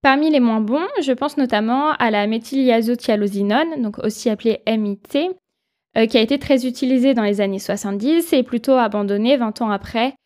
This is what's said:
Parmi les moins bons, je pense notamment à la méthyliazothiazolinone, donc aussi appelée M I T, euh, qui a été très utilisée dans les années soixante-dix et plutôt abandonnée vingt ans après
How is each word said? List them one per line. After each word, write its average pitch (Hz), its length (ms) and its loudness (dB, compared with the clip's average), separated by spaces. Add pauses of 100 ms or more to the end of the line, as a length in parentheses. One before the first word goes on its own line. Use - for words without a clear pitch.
Parmi 285 280 4
les 294 80 4
moins 226 220 2
bons, 277 260 -2 (160)
je 269 80 0
pense 285 260 -2
notamment 247 540 0
à 240 180 0
la 208 160 0
méthyliazothiazolinone, 226 1600 0
donc 208 160 -6
aussi 220 320 -4
appelée 214 340 -2
M 214 220 0
I 202 100 -4
T, 311 320 -2 (680)
euh, 226 120 4
qui 220 100 0
a 220 40 6
été 277 180 0
très 269 260 2
utilisée 254 480 2
dans 233 80 0
les 202 180 0
années 196 200 -2
soixante-dix 208 760 -2
et 262 80 4
plutôt 247 360 0
abandonnée 208 600 2
vingt 226 240 -4
ans 220 80 -2
après 226 460 -4 (100)